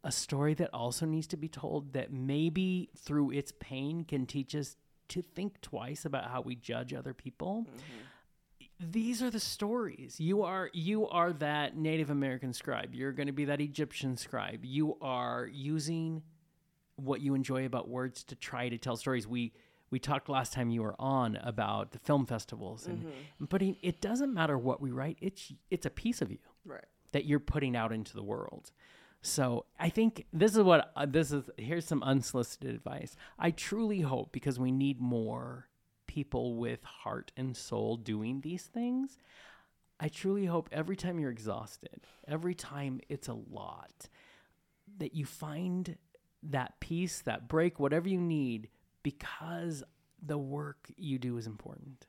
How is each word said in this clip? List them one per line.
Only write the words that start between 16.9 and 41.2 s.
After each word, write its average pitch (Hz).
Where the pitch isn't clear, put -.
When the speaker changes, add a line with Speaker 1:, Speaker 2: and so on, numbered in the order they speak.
Speaker 1:
what 135
you 139
enjoy 131
about 123
words 127
to 135
try 123
to 117
tell 120
stories. 123
We, 120
we 131
talked 143
last 135
time 120
you 117
were 107
on 127
about 104
the 113
film 143
festivals 110
and, 113
Speaker 2:
Mm-hmm. 113
Speaker 1:
and 147
putting, 190
it 170
doesn't 247
matter 160
what 123
we 135
write. 135
It's, -
it's 180
a -
piece -
of -
you -
Speaker 2:
Right. -
Speaker 1:
that 139
you're 147
putting 139
out 113
into 110
the 101
world. -
So 127
I 170
think 220
this 190
is 220
what, 170
uh, 143
this 143
is, 143
here's 156
some 151
unsolicited 131
advice. 127
I 170
truly 208
hope, 131
because 127
we 127
need 135
more 123
people 123
with 120
heart -
and 131
soul 113
doing 113
these 170
things, 247
I 156
truly 196
hope 170
every 156
time 175
you're 139